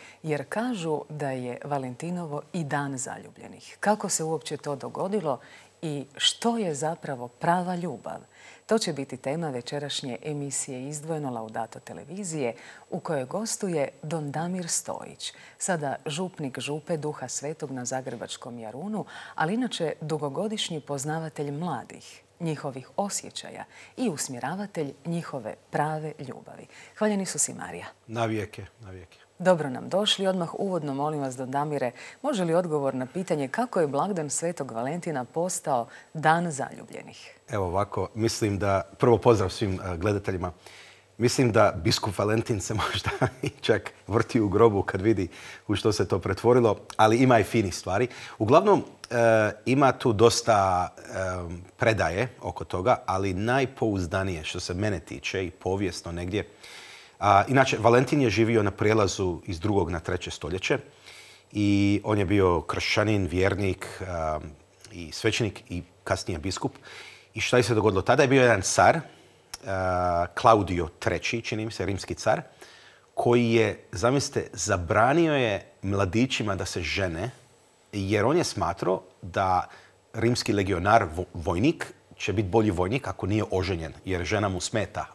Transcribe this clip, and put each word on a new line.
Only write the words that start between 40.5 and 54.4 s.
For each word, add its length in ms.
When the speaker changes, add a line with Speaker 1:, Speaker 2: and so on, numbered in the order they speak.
Speaker 2:
Mislim 340
da 200
biskup 340
Valentin 420
se 180
<laughs> 80
možda 240
i 60
čak 300
vrti 340
u 80
grobu 340
kad 180
vidi 280
u 60
što 180
se 160
to 100
pretvorilo, 580
ali 220
ima 200
i 60
finih 300
stvari. 340
Uglavnom, 460
e, 40
ima 260
tu 200
dosta, 760
e, 40
predaje 520
oko 240
toga, 420
ali 280
najpouzdanije 1120